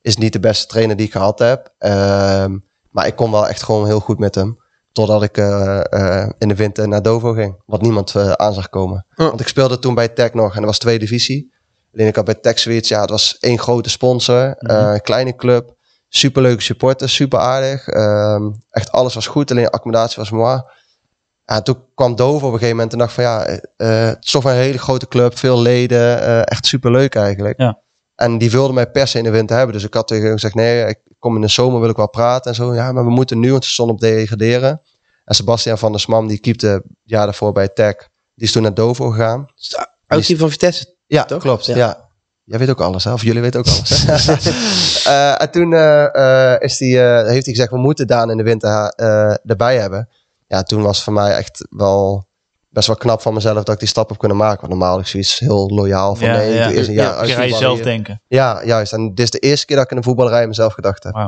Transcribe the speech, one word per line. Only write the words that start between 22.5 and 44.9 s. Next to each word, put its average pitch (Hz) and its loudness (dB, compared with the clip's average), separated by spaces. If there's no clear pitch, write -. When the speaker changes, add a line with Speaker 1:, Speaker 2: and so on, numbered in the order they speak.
Speaker 1:
gegeven 113 -2
moment 117 -2
en 120 -6
dacht 117 0
van, 123 -2
ja, 117 -2
eh, - -4
eh, 113 2
het - -4
is - -4
toch 139 0
wel 135 2
een 123 2
hele 131 0
grote 127 -4
club, 123 2
veel 127 2
leden, 120 2
eh, 117 2
echt - -4
superleuk 131 2
eigenlijk. 101 -2
Speaker 3:
Ja. 123 0
Speaker 1:
En 117 0
die 113 2
wilden 131 2
mij 120 0
per 135 0
se - -4
in 113 -2
de 113 0
winter 110 0
hebben, 123 0
dus 101 -4
ik 107 -10
had 113 -2
tegen 110 -2
hun 110 2
gezegd: 107 -2
nee, 117 2
ik 107 -4
kom 117 -2
in 107 0
de 107 2
zomer, 123 2
wil 113 2
ik 110 0
wel 104 0
praten 123 -2
en 113 -6
zo. 120 -2
Ja, 120 -2
maar 127 0
we 120 2
moeten 123 2
nu, 120 4
want 135 0
ze - -4
stonden 117 0
op 101 -8
degraderen. 113 0
En - -2
Sebastian 113 0
van 110 0
der 104 -4
Smam, 110 0
die 107 -4
keepte 113 -2
het 98 0
jaar 107 0
daarvoor 104 -2
bij 98 0
Tech, 104 0
die 113 -8
is 110 0
toen 117 2
naar 107 0
Dovo 120 0
gegaan. 113 -2
Speaker 2:
Is - -18
het - -8
ou-, - -8
oud - 2
team 165 0
van 160 2
Vitesse, - -2
Speaker 1:
Ja, 147 2
Speaker 2:
toch? 160 -6
Speaker 1:
klopt, 127 0
Speaker 2:
Ja. 120 -2
Speaker 1:
ja. 117 0
Jij 110 -6
weet 131 2
ook 127 0
alles, 92 -2
hè? 110 -2
Of 113 -6
jullie 117 2
weten 123 -2
ook 123 -2
alles, - 0
hè? 151 2
Speaker 2:
<laughs> 196 -2